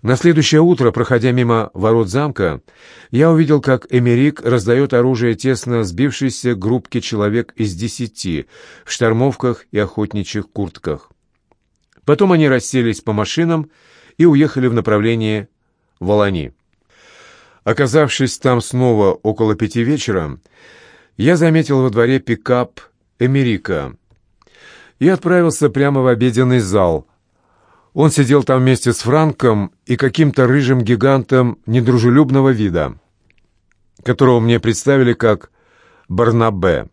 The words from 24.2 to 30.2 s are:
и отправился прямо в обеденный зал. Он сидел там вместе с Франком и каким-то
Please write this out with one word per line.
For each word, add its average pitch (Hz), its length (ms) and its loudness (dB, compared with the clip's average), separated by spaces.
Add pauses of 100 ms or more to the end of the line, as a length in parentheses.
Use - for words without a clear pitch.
и 139 100 2
отправился 175 600 0
прямо 135 320 0
в 127 60 2
обеденный 123 520 2
зал. 92 480 0 (840)
Он 151 160 2
сидел 139 340 2
там 131 180 0
вместе 127 320 0
с - 60 -6
Франком 123 720 0 (120)
и 123 100 -2
каким-то 135 520 0